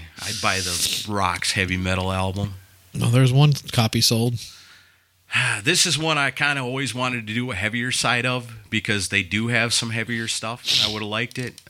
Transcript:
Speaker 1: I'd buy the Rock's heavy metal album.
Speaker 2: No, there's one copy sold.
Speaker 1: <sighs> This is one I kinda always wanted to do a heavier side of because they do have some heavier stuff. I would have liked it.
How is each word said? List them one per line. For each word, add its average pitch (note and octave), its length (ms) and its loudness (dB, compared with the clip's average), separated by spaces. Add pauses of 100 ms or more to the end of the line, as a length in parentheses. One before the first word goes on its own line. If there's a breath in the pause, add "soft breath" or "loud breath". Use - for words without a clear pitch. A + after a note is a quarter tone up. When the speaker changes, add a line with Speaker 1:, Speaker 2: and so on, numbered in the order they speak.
(240)
Speaker 1:
I'd G#2+ 180 -6
buy G2 160 2
the F2+ 500 -2
Rock's F#2+ 440 0
heavy F#2 260 2
metal F#2 340 0
album. F#2+ 440 -2 (400)
Speaker 2:
No, A#2 160 0
there's B2+ 200 6
one C#3+ 220 8 (200)
copy A#2 280 2
sold. A#2+ 340 2 (920 loud breath)
Speaker 1:
<sighs> A#2+ 320 -2
This D#3 240 2
is D3+ 140 0
one D#3 180 2
I C#3 140 2
kinda C#3+ 320 0
always B2+ 320 -4
wanted B2 320 -2
to G#2+ 60 -4
do B2 180 -2
a G#2+ 40 -4
heavier A2+ 360 -2
side A#2+ 340 2
of B2+ 260 -4 (200)
because G#2 380 0
they G2+ 120 4
do G2+ 280 -2
have A#2 260 2
some A#2 160 -2
heavier A2+ 360 -4
stuff. A2+ 360 -6 (200)
I G#2+ 80 0
would G#2+ 120 -4
have G#2 80 -6
liked A#2 260 -4
it. B2 320 -8